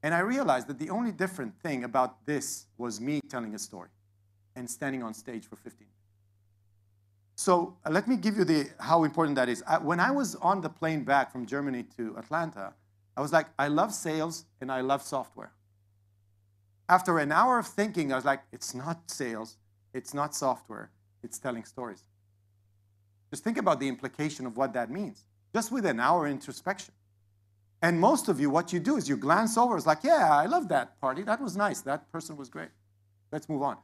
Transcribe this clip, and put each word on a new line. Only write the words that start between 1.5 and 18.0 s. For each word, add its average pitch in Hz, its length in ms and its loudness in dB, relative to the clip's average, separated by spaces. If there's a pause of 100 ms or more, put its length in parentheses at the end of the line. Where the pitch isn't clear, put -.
thing 135 240 -4
about 127 400 -2
this 147 420 -4 (120)
was 117 220 -6
me 143 280 -2
telling 113 260 -8
a 107 40 -10
story 87 320 -14 (640)
and 123 140 -10
standing 135 320 -6
on 110 120 -8
stage 110 320 -12
for 107 100 -20
fifteen - 300 -20
minutes. - 180 -20 (1300)
So, 175 480 2
uh, 156 60 -2
let 202 180 2
me 254 80 2
give 202 200 0
you 196 80 4
the, 156 340 2
how 165 260 4
important 151 320 2
that 127 120 4
is. 120 180 -2
I, 160 120 2
when 165 220 0
I 214 100 4
was 277 260 -2
on 190 240 2
the 156 80 -4
plane 160 360 -2
back 135 280 4
from 123 120 -8
Germany 131 400 -4 (120)
to 113 200 -6
Atlanta, 117 580 -6 (420)
I 131 40 -4
was 147 120 -2
like, 160 160 4 (100)
"I 143 100 2
love 185 240 2
sales 160 540 -4 (140)
and 131 120 -6
I 131 80 -2
love 135 220 0
software." - 500 -8 (1400)
After 180 300 4
an 147 120 0
hour 233 280 6
of 196 80 -2
thinking, 175 460 -2